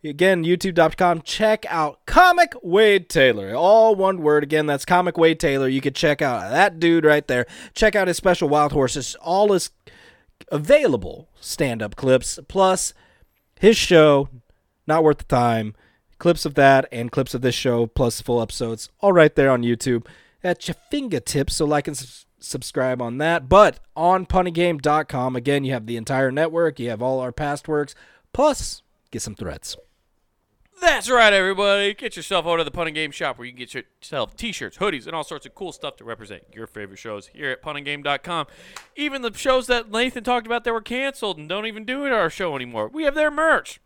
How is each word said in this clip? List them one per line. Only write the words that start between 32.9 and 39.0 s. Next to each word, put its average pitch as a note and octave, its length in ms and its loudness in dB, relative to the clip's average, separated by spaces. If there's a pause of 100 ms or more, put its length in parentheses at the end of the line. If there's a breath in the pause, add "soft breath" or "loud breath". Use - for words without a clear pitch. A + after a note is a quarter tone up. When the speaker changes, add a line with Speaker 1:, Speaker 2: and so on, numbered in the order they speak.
Speaker 2:
Game D#3 160 -6
shop C3+ 260 -8
where B2 80 -18
you B2 80 -18
can B2+ 60 -20
get A#2+ 140 -16
yourself - 600 -10
t-shirts, E3+ 440 -12
hoodies, E3 260 -6
and D#3+ 100 -12
all D#3 80 -8
sorts D3 220 -14
of B2 100 -20
cool F3 160 -12
stuff C#3 260 -14
to - 60 -20
represent G#2+ 480 -16
your A2 160 -16
favorite G2 320 -16
shows G#2 280 -14
here C#3 240 -10
at B2 100 -10
punting D3 240 -12
game C#3+ 180 -10
dot C#3+ 180 -4
com. E3 260 -8 (500 loud breath)
Even C#4 240 -6